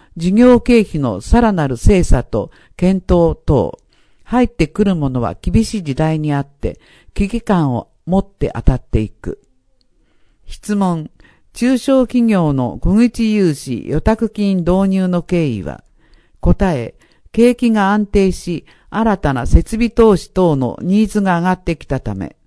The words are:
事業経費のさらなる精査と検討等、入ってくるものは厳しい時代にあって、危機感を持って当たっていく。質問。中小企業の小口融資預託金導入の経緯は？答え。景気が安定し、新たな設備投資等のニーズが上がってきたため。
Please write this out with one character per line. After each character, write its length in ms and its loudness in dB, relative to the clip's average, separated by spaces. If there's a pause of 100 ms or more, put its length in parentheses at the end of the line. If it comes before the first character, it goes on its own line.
(160)
事 160 -2
業 280 6
経 220 2
費 180 -4
の 200 -4
さ 200 2
ら 120 2
な 140 0
る 100 -4
精 260 4
査 220 2
と 260 -6 (260)
検 280 0
討 420 2
等、 320 0 (460)
入 220 0
っ 20 -2
て 180 -2
く 180 -2
る 120 0
も 140 -2
の 100 -4
は 200 -6
厳 240 0
し 140 -8
い 60 -10
時 100 -4
代 240 -2
に 140 -4
あ 80 -2
っ 40 -6
て、 360 -12 (340)
危 140 -2
機 120 -6
感 340 0
を 140 -6 (160)
持 140 0
っ 100 -2
て 260 -6
当 80 -8
た 120 4
っ 60 -4
て 200 -4
い 100 -6
く。 300 -12 (1040)
質 320 -10
問。 340 -2 (440)
中 240 0
小 280 2
企 240 0
業 220 2
の 280 -4
小 140 2
口 400 2
融 200 2
資 320 -8
預 140 -2
託 280 0
金 300 -2
導 300 0
入 200 -2
の 140 -2
経 260 -2
緯 140 -6
は？ 200 -12 (580)
答 360 0
え。 180 -8 (360)
景 240 4
気 160 0
が 220 2
安 140 0
定 260 0
し、 320 -8 (260)
新 280 -2
た 160 -2
な 120 -4
設 260 0
備 180 -2
投 260 4
資 160 -8
等 240 2
の 260 -4
ニ 220 2
ー 40 -6
ズ 120 -2
が 180 0
上 60 -4
が 80 2
っ 100 -6
て 140 -4
き 100 -20
た 140 -4
た 140 -8
め。 220 -12 (100)